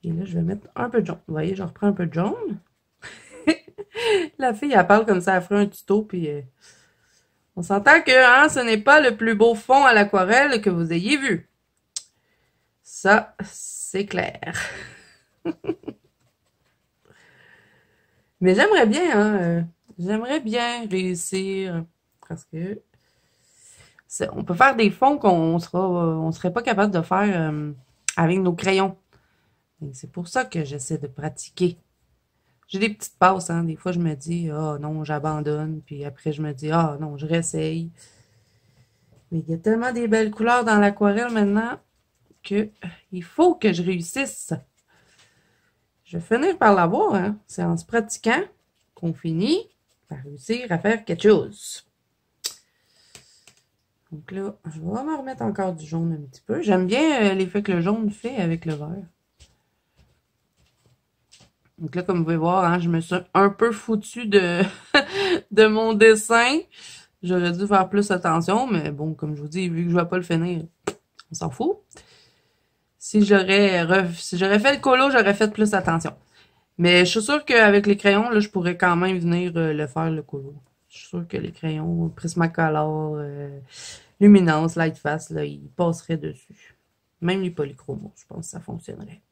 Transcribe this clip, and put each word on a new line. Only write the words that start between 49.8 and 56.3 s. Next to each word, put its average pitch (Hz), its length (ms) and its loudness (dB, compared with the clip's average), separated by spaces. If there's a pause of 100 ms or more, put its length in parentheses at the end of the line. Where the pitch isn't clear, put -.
par 143 160 -14
réussir 202 480 -8
à 165 60 -2
faire 220 260 -2
quelque 170 200 -8
chose. - 600 0 (2250)
Donc 156 180 -18
là, 196 320 -10
je 160 160 -14
vais 196 240 -8
me 302 140 -6
remettre 262 240 -10
encore 196 320 -4
du 156 120 -14
jaune 165 280 -4
un 147 160 -10
petit - 120 -20